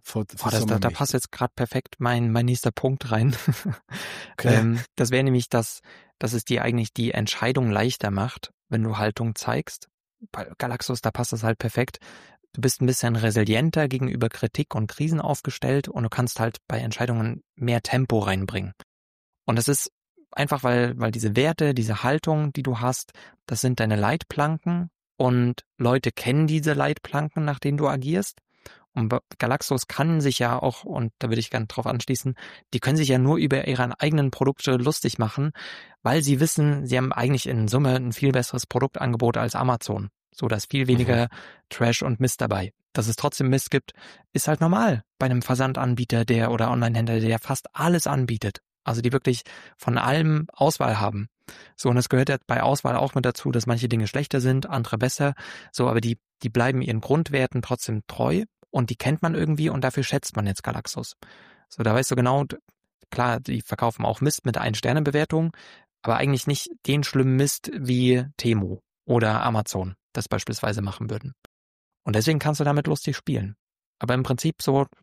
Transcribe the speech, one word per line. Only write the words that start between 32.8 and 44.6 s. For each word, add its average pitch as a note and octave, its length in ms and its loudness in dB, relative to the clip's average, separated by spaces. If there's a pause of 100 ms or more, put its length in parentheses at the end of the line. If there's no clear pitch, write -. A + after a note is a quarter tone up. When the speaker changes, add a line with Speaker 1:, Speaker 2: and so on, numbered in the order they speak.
Speaker 2:
sich D3 120 2
ja C3 100 4
nur C#3 180 4
über C#3 300 0
ihre B2 320 -2
eigenen D3 320 2
Produkte C3 460 2
lustig B2 420 0
machen, C#3 320 -2 (500)
weil C#3+ 220 2
sie C#3 160 4
wissen, D3 480 2
sie B2+ 100 2
haben C3 160 2
eigentlich B2+ 320 0
in A2+ 220 2
Summe B2+ 280 4
ein B2 180 0
viel C#3 180 2
besseres B2+ 340 0
Produktangebot A#2+ 720 0
als A2+ 180 -2
Amazon. G#2+ 540 -2 (300)
So, B2 80 0
da G#2+ 80 0
ist - 140 -4
viel C3+ 180 0
weniger A#2+ 360 4
Speaker 1:
Mhm. A#2+ 40 -2 (420)
Speaker 2:
Trash A#2 340 0
und A#2 160 0
Mist B2+ 220 0
dabei. G2 300 -2 (220)
Dass A2 140 0
es A2+ 80 0
trotzdem C#3+ 340 0
Mist C3 220 0
gibt, - 220 0 (400)
ist - 140 -2
halt D#3 140 2